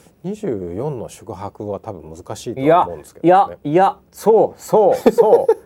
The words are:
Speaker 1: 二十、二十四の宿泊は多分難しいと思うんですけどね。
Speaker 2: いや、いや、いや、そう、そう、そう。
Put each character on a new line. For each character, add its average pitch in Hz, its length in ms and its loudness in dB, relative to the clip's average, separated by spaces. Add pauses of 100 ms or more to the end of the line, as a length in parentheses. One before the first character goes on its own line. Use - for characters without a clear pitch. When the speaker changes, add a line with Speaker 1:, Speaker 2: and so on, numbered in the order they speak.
(240)
Speaker 1:
二 185 100 -8
十、 214 140 -10
二 95 220 -6
十 85 60 -10
四 131 220 -8
の 87 120 -12
宿 110 240 -18
泊 98 360 -12
は 98 120 -8
多 110 100 -14
分 80 180 -16
難 87 260 -16
し 120 160 -12
い - 40 -10
と 131 60 -8
思 151 320 2
う - 20 -14
ん 78 40 -14
で - 60 -20
す - 80 -20
け - 60 -20
ど - 40 -20
ね。 165 40 2
Speaker 2:
い - 20 4
や、 185 200 4
い - 20 -14
や、 147 200 -10
い 151 40 0
や、 190 220 2 (140)
そ 196 460 2
う、 - 40 -20
そ 196 300 2
う、 - 200 2
そ - 380 4
う。 - 20 6 (140)